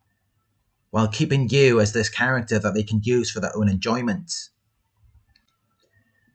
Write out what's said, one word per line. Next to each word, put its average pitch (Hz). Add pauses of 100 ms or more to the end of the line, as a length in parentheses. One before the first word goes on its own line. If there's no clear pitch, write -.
(880)
while 110
keeping 135
you 131
as 104
this 113
character 120
that 98
they 107
can 107
use 120
for 107
their 85
own 104
enjoyment. 110 (1900)